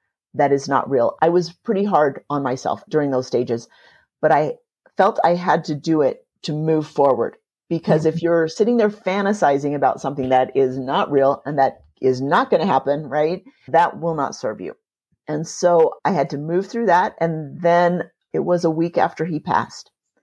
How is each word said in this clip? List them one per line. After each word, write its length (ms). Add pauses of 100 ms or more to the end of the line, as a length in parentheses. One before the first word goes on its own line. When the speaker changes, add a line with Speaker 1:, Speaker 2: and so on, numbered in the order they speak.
(340)
Speaker 1:
That 160
is 180
not 220
real." 300
I 80
was 240
pretty 320
hard 460
on 120
myself 460
during 220
those 160
stages, 420 (520)
but 120
I 220 (420)
felt 280
I 120
had 280
to 120
do 260
it 240 (160)
to 100
move 340
forward. 500 (320)
Because 360
if 120
Speaker 2:
Mm-hmm. 80
Speaker 1:
you're 240
sitting 300
there 120
fantasizing 840
about 240
something 300
that 260
is 220
not 340
real 340
and 120
that 240 (200)
is 180
not 300
gonna 160
happen, 420
right, 360 (240)
that 320
will 160
not 180
serve 260
you. 140 (540)
And 180
so 480 (100)
I 80
had 180
to 80
move 280
through 200
that. 340
And 400
then 500 (220)
it 80
was 240
a 60
week 280
after 260
he 140
passed. 520 (320)